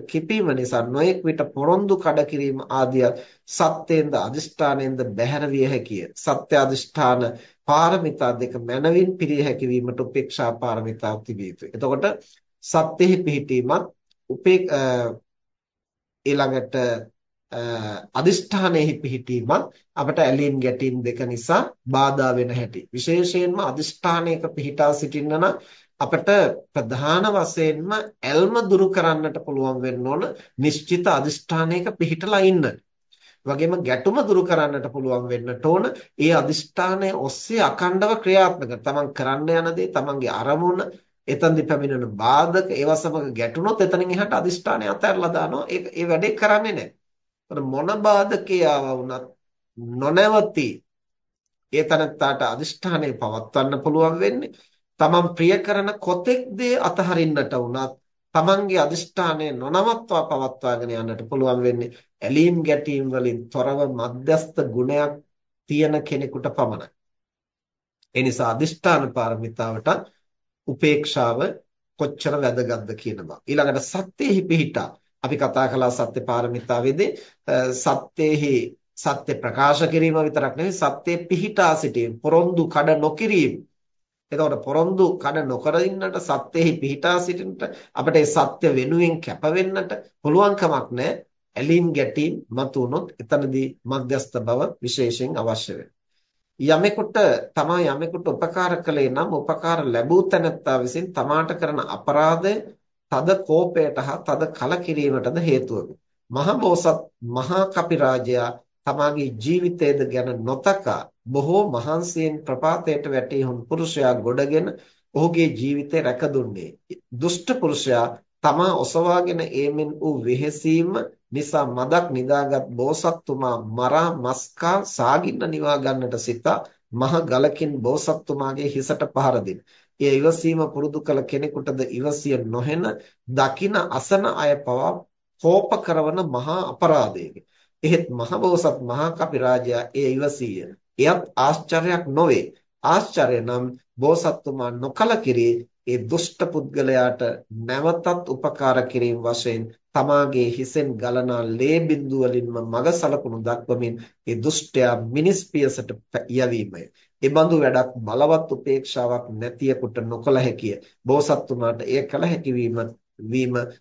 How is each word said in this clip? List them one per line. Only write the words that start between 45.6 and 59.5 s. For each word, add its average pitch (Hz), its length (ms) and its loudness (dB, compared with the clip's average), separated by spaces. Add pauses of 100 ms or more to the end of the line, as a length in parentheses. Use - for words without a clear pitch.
ඒක, 180 240 -6
ඒ 170 160 -4
වැඩේ 175 280 0
කරන්නේ 214 440 2
නැහැ. 101 120 -12 (600)
මොන 139 460 -4
බාධකේ 202 680 4
ආවා 139 320 2
වුණත් 127 280 -8 (720)
නොනැවති 170 680 4 (1080)
ඒ 151 100 2
තනත්තාට 151 600 0
අදිෂ්ඨානය 151 680 -4
පවත්වන්න 117 680 -2
පුළුවන් 160 380 2
වෙන්නේ 247 320 0 (500)
තමන් 170 320 4
ප්‍රිය 175 260 4
කරන 202 380 -2
කොතෙක් 180 440 0 (120)
දේ 247 260 0
අතහරින්නට 165 720 0
වුණත් 127 440 -4 (380)
තමන්ගේ 190 440 4
අදිෂ්ඨානය 156 720 -2